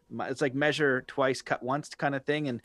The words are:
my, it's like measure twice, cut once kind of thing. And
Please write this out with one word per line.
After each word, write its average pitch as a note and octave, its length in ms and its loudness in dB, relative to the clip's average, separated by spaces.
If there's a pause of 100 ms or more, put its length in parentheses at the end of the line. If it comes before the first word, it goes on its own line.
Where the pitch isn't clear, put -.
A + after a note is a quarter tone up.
(100)
my, A2+ 180 -6
it's C3 140 -4
like C3+ 120 0
measure C#3 540 2
twice, C3 340 0
cut - 200 -2
once C3+ 280 -2
kind C#3+ 240 -2
of C3+ 120 -6
thing. D3 220 0
And A#2+ 160 -4